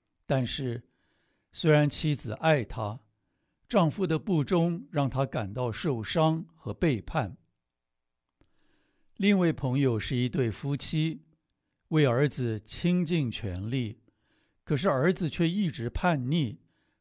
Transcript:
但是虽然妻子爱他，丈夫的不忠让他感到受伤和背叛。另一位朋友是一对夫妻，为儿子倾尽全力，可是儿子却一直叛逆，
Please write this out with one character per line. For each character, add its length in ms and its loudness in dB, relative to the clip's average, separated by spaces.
但 220 0
是 420 -6
虽 200 0
然 200 6
妻 240 0
子 200 -8
爱 300 2
他， 360 -6
丈 220 4
夫 160 -4
的 120 0
不 260 0
忠 460 0
让 200 0
他 160 -2
感 260 -6
到 200 -4
受 300 -4
伤 520 2
和 180 -10
背 280 0
叛。 360 -6
另 140 4
一 40 6
位 180 4
朋 280 -2
友 180 2
是 180 -4
一 120 0
对 220 -2
夫 260 -6
妻， 460 -2
为 180 4
儿 220 4
子 320 -2
倾 440 0
尽 260 0
全 400 -6
力， 280 -4
可 120 0
是 120 2
儿 240 4
子 160 -2
却 200 0
一 200 0
直 220 -6
叛 400 0
逆， 300 -2